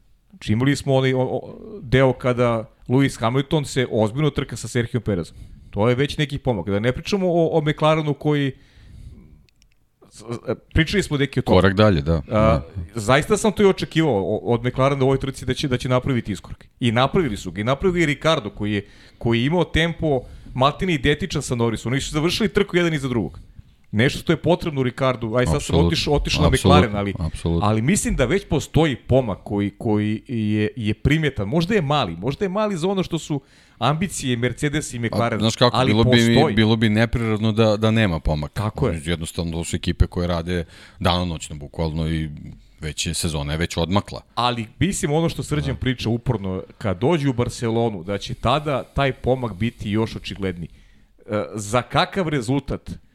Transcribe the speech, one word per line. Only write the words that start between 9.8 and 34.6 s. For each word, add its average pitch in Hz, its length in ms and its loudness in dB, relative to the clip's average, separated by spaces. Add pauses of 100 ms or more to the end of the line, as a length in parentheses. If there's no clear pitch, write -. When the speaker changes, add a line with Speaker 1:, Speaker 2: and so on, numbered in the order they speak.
Speaker 1:
s-, - 160 -20
s-, 113 180 -10 (320)
pričali 160 320 2
smo 147 140 -4
neki 139 220 0
o 120 40 -2
tome. 113 140 4
Speaker 2:
Korak 95 180 6
dalje, 98 280 4
da. 80 120 2
Speaker 1:
A, 80 140 0
Speaker 2:
Da. 110 340 4 (300)
Speaker 1:
zaista 127 440 2
sam 202 160 2
to - 100 0
i 202 40 8
očekivao 160 500 2
o-, 98 280 -2
od 113 200 0
McLarena 135 380 0
u 131 40 4
ovoj 135 120 2
trci 135 280 -6
da 127 80 0
će, 147 140 -4
da 123 100 0
će 131 100 -4
napraviti 127 440 0
iskorak. - 340 -10 (140)
I 120 120 2
napravili 127 440 2
su 92 140 -8
ga. 85 100 -8
I 104 40 -2
napravio 143 300 0
ga 175 60 0
i 165 60 2
Ricardo 147 440 0
koji 104 220 -4
je, 101 140 -2 (320)
koji 117 220 2
je 120 60 0
imao 165 180 2
tempo 156 560 -2 (340)
maltene 147 400 0
identičan 147 480 -2
sa - 120 -4
Norrisom. 117 380 -2
Oni 135 80 0
su - 100 -8
završili 170 400 0
trku 202 260 -2
jedan 170 180 2
iza 139 140 -4
drugog. 113 300 -2 (540)
Nešto 123 260 2
što 170 140 0
je 156 60 2
potrebno 160 420 0
u 131 40 2
Ricardu, 123 500 -2
aj 123 120 4
sad - 60 2
sam 143 40 2
Speaker 2:
Apsolutno. - 300 2
Speaker 1:
otišao, 151 280 0
otišao - 280 0
na - 60 6
Speaker 2:
Apsolutno. 139 300 6
Speaker 1:
McLaren, 110 180 2
ali, 101 240 -2
Speaker 2:
Apsolutno. 85 480 0
Speaker 1:
ali 110 140 2
mislim 185 340 0
da 139 80 2
već 165 200 0
postoji 147 540 2
pomak 120 420 0
koji, 101 300 -2
koji 107 580 -2
je, 107 400 0 (100)
je 104 160 0
primjetan. 135 540 0
Možda 170 260 0
je 202 80 2
mali, 135 340 0
možda 120 280 -4
je 196 40 -2
mali 208 280 -2
za 160 120 -2
ono 196 140 0
što 170 160 -4
su 147 220 -4 (380)
ambicije 135 580 -2
Mercedes 139 580 -2